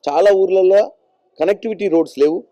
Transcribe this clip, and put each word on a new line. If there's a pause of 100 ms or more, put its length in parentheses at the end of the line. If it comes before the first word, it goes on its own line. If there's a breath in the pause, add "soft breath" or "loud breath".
చాలా (120)
ఊర్లలో (580)
కనెక్టివిటీ
రోడ్స్
లేవు (140)